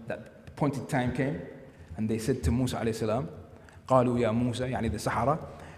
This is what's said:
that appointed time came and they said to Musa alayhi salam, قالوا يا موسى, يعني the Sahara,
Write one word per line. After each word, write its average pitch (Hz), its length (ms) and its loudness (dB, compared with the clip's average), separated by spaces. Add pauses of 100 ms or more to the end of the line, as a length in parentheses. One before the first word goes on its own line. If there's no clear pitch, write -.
that - 400 -10
appointed 143 420 -2
time 127 240 0
came 147 260 0 (580)
and 110 120 0
they 113 80 0
said 110 260 0
to - 80 4
Musa 123 260 2
alayhi 113 180 0
salam, 120 340 0 (580)
قالوا 123 300 6
يا 117 140 4
موسى, 123 400 0
يعني 113 200 0
the 104 60 -2
Sahara, 120 400 2 (400)